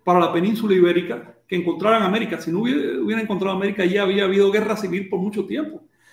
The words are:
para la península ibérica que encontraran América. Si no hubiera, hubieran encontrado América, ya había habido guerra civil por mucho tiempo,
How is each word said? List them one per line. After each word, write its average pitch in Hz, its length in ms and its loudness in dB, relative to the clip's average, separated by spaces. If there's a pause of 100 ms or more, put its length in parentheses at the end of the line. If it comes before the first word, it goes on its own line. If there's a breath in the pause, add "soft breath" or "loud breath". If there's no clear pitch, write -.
para 180 160 4
la 170 140 2
península 202 420 0
ibérica 175 600 2 (100)
que 190 80 -6
encontraran 185 480 0
América. 190 360 -2
Si 160 120 -6
no 180 80 0
hubiera, 254 420 -2
hubieran 220 220 -2
encontrado 190 320 -2
América, 196 300 0
ya 202 180 0
había 196 220 2
habido 196 260 4
guerra 214 240 0
civil 185 320 -4
por 185 120 -4
mucho 208 260 -4
tiempo, 302 360 -8 (320 soft breath)